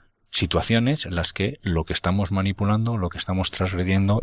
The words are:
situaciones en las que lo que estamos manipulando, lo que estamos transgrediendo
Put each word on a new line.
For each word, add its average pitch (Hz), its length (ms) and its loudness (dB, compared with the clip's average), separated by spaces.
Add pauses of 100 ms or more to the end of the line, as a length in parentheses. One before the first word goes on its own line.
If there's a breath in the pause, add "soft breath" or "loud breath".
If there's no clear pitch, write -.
(320 soft breath)
situaciones 113 760 0
en 87 100 -6
las 80 160 -2
que 104 300 -4
lo 80 240 0
que - 80 -4
estamos 95 380 0
manipulando, 104 640 0
lo 92 120 -2
que - 80 -8
estamos 92 340 -2
transgrediendo 95 720 2